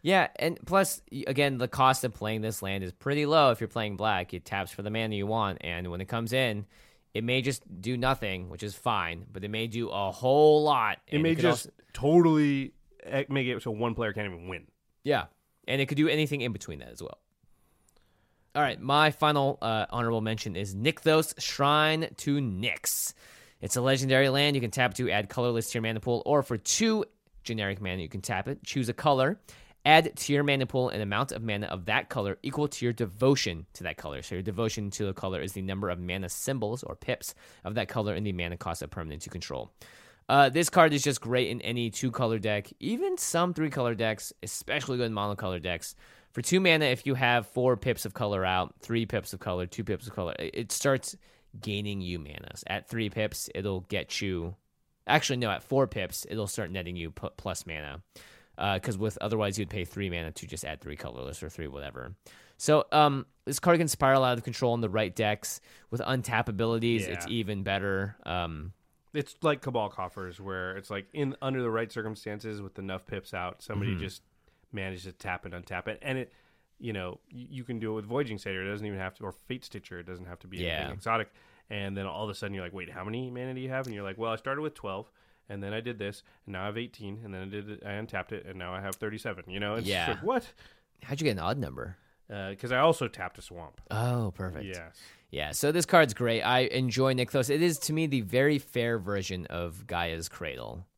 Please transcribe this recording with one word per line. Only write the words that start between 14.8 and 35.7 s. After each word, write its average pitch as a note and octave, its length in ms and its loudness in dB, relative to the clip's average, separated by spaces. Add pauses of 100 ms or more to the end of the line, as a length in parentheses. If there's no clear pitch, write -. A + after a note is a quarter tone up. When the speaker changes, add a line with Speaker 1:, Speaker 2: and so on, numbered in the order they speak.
Speaker 1:
Yeah, C3+ 220 2 (420)
and C3+ 140 2
it C3+ 60 2
could C#3 100 -2
do D3+ 100 6
anything D3 340 2
in A#2+ 120 -2
between E2+ 260 -10
that A#1+ 100 -14
as A#1 120 -16
well. - 160 -12 (1400)
All D3 80 2
right, C3 180 2
my D3 320 4
final, D3 500 4
uh, A2 280 0
honorable A#2 320 0
mention A2 340 -4
is G2 200 -4
Nykthos, D#3 680 4
Shrine D3+ 760 2
to C#3+ 220 0
Nyx. G#2 760 -2 (460)
It's - 160 -2
a B2 60 2
legendary C3+ 480 6
land C#3+ 260 4
you C3+ 60 2
can A2+ 100 -2
tap B2 240 4
to B2+ 140 0
add G2+ 200 2
colorless A#2+ 420 0
to - 60 -4
your A2+ 40 0
mana A2 180 0
pool, A#2+ 260 0
or C#3 180 4
for A#2+ 140 -2
two A3 480 2 (380)
generic G2+ 380 -2
mana, F#2 220 -2
you D#2 60 -8
can F#2+ 120 -8
tap G2 260 -2
it, C#3 160 -6
choose B2+ 240 -2
a A#2 60 -2
color, C#3+ 460 2 (460)
add D#3 300 10
to - 180 0
your C#3+ 100 6
mana C#3 220 4
pool B2+ 240 2
an G#2 120 -2
amount G#2 320 0
of A2+ 100 -6
mana G#2 240 -2
of F2+ 180 -6
that G#2+ 240 2
color G2+ 340 -2
equal D3 240 -2
to - 180 -4
your A#2+ 80 2
devotion G#2 800 2
to - 100 -14
that D#2+ 140 -4
color. C#2+ 240 -6
So - 140 -8
your F#2 60 -4
devotion G#2 500 -2
to G2+ 180 -2
a F#2+ 40 -4
color F#2 280 -4
is F#2 120 -6
the G2 80 -6
number F#2+ 280 -2